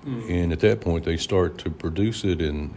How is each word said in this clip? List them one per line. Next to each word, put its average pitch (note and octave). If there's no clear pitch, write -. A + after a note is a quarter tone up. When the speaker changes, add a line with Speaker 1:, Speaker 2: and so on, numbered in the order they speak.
Speaker 1:
Mm. A#2+
Speaker 2:
and E2+
at E2+
that G#2+
point E2
they E2
start F2
to F2
produce F2+
it F2
and, D2